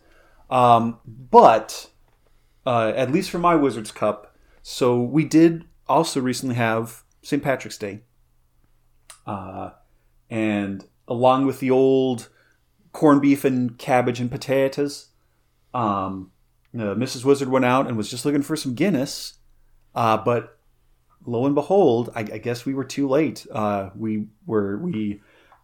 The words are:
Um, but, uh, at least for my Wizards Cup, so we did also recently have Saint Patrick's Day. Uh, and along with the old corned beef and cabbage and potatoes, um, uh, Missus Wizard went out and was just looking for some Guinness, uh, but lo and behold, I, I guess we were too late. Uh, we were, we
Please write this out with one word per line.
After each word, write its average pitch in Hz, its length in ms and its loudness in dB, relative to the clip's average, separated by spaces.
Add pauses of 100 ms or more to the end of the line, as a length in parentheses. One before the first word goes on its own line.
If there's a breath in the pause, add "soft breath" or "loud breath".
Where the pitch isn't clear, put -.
(480 soft breath)
Um, 117 580 4
but, 120 840 4 (720)
uh, 117 320 0
at 127 160 -2
least 185 180 0
for 185 80 -6
my 175 160 2
Wizards 120 380 0
Cup, - 420 -4 (280)
so 123 380 0
we 131 240 0
did 165 420 4 (220)
also 147 320 0
recently 127 360 -4
have 113 460 -2 (200)
Saint 143 200 -4
Patrick's 127 360 -6
Day. 104 220 -10 (1300)
Uh, 95 440 -12 (600)
and 104 540 -4 (240)
along 127 380 2
with 127 140 -4
the 131 100 0
old 131 580 2 (640)
corned 143 300 4
beef 139 220 2
and 127 340 -2
cabbage 123 420 0
and 120 100 -4
potatoes, 135 800 -4 (640)
um, 95 560 -4 (460)
uh, 104 180 -4
Missus 123 300 -6
Wizard 139 260 4
went 131 140 2
out 127 220 2
and 120 100 -6
was 104 140 -6
just 120 140 -10
looking 147 180 0
for 156 140 -6
some 131 180 -6
Guinness, 147 600 -4 (600)
uh, 113 220 2
but 117 420 -4 (640)
lo 120 220 -2
and 143 80 0
behold, 143 600 2
I, 117 60 -6
I 107 180 -8
guess 120 260 -6
we 135 100 -4
were 135 100 -4
too 139 240 -4
late. 131 420 0
Uh, 104 440 -4
we 107 320 -6 (200)
were, 104 320 -2
we 107 420 -6 (440 soft breath)